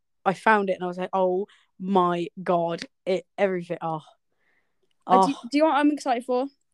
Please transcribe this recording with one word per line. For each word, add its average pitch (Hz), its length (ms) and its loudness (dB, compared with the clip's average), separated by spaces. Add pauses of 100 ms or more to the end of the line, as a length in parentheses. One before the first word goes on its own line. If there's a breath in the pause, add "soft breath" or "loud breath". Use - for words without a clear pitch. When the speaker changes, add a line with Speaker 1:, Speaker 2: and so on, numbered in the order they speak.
(260)
Speaker 1:
I 190 80 2
found 202 360 2
it 185 40 0
and 180 100 -6
I 180 40 -4
was 180 100 -8
like, 185 160 -6
Oh 185 320 0 (340 soft breath)
my 180 480 0 (140)
God. 170 420 -2 (220)
It, 180 200 -2 (120)
everything, 185 440 -2
oh. 160 200 -6 (1040)
Speaker 2:
Uh, 190 200 6
do, 277 80 -2
Speaker 1:
Oh. - 60 -18 (100)
Speaker 2:
do 285 60 -2
you 294 60 4
know 320 60 4
what 269 80 0
I'm 294 140 4
excited 262 340 -4
for? 254 220 -2 (260)